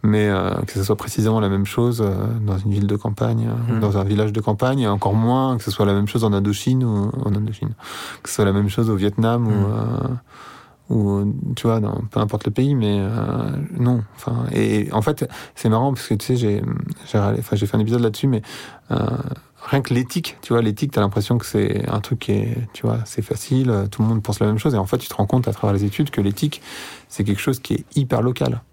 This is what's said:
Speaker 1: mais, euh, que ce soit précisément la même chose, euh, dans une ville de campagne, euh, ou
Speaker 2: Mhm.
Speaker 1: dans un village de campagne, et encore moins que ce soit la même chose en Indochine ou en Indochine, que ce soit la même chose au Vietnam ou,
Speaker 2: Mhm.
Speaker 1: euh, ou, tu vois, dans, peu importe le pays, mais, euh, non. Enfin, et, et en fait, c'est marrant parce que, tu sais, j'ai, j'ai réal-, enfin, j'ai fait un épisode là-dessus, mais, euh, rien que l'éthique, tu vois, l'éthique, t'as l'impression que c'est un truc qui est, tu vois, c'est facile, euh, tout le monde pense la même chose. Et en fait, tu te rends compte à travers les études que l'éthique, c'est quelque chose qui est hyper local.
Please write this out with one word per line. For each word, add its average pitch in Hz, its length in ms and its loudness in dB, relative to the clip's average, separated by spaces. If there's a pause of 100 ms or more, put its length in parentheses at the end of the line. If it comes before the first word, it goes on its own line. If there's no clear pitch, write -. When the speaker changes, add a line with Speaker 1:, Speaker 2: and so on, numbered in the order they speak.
Speaker 1:
mais, 107 260 4
euh, 95 280 2 (100)
que - 80 -10
ce 98 100 -2
soit 104 120 2
précisément 110 440 0
la 104 100 2
même 98 180 2
chose, 120 360 2
euh, 98 120 2 (260)
dans 101 160 0
une 101 140 0
ville 101 160 2
de 104 80 2
campagne, 113 520 0
euh, 117 240 -2
ou 113 40 0
Speaker 2:
Mhm. 110 40 0
Speaker 1:
dans 104 200 2
un 95 60 0
village 104 280 2
de 110 80 -2
campagne, 127 380 0
et 117 80 2
encore 98 260 0
moins 127 460 2
que - 40 -10
ce - 60 -4
soit 101 160 0
la 101 80 4
même 101 140 2
chose 113 160 0
en 107 100 2
Indochine 104 500 0
ou 107 280 0 (120)
en 104 120 0
Indochine, 107 380 -4 (500)
que - 60 -12
ce - 80 -6
soit 107 80 4
la 98 80 2
même 101 160 2
chose 113 200 0
au 110 60 2
Vietnam 113 500 2
ou, 110 60 2
Speaker 2:
Mhm. 101 180 2
Speaker 1:
euh, - 1300 -6
ou, 101 380 2 (220)
tu - 120 -2
vois, 113 120 2
dans, 104 300 -2
peu - 100 -2
importe 104 260 -2
le 104 60 -2
pays, 135 220 2
mais, 104 280 2
euh, 107 500 -2 (260)
non. 120 260 2 (120)
Enfin, 120 360 -4
et, 107 360 2
et - 60 -8
en - 100 2
fait, - 260 -2 (240)
c'est - 160 0
marrant 135 240 2
parce - 140 -8
que, - 80 0
tu 101 100 -4
sais, 127 120 2
j'ai, 104 260 0 (420)
j'ai - 140 0
réal-, 104 180 2
enfin, - 180 -2
j'ai 104 120 0
fait 113 100 0
un 113 40 4
épisode 117 200 2
là-dessus, 113 260 0
mais, 117 140 2 (480)
euh, - 80 -2 (680)
rien 139 180 0
que 127 120 -2
l'éthique, 127 480 -2
tu - 120 -2
vois, 117 80 4
l'éthique, 113 300 0
t'as 107 100 0
l'impression 101 360 0
que 117 80 -2
c'est 104 420 0
un 110 120 0
truc 113 200 -4
qui - 120 -4
est, 110 260 0 (160)
tu - 120 -8
vois, 113 200 0
c'est - 160 -6
facile, 127 480 0
euh, 101 180 2
tout 101 140 -2
le 110 60 4
monde 113 160 2
pense 101 160 -2
la 110 80 4
même 107 100 4
chose. 135 160 2
Et 110 40 4
en 95 80 2
fait, 113 120 0
tu - 100 -6
te - 60 -10
rends 101 140 0
compte 127 200 2
à - 60 0
travers 101 200 0
les 98 120 2
études 143 240 0
que - 100 -2
l'éthique, 151 420 0 (480)
c'est - 140 -4
quelque 101 180 0
chose 131 180 0
qui - 160 -2
est - 100 -4 (100)
hyper 127 260 2
local. 123 400 0 (120)